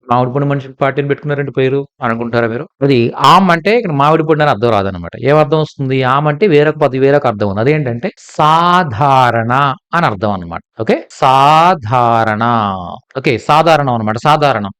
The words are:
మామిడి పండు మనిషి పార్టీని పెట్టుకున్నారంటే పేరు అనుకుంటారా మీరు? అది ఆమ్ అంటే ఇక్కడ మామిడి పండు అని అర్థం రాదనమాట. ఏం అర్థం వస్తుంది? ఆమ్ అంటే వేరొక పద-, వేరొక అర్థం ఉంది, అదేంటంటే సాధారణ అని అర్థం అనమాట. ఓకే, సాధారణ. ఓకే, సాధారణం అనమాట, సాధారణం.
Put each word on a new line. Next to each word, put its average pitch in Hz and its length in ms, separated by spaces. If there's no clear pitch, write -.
మామిడి 123 220
పండు 143 140
మనిషి 139 220
పార్టీని 139 400
పెట్టుకున్నారంటే 143 500
పేరు 135 300
అనుకుంటారా 117 440
మీరు? 113 220
అది 131 340
ఆమ్ 175 340
అంటే 170 260
ఇక్కడ 220 160
మామిడి 151 300
పండు 156 200
అని 147 80
అర్థం 117 200
రాదనమాట. 95 400
ఏం 139 140
అర్థం 151 240
వస్తుంది? 135 420
ఆమ్ 135 260
అంటే 147 180
వేరొక 151 320
పద-, 139 180
వేరొక 139 300
అర్థం 107 220
ఉంది, 98 120
అదేంటంటే 135 580
సాధారణ 139 1600
అని 165 120
అర్థం 104 240
అనమాట. 85 300
ఓకే, 254 300
సాధారణ. 131 1300
ఓకే, 127 200
సాధారణం 151 560
అనమాట, 110 300
సాధారణం. 143 560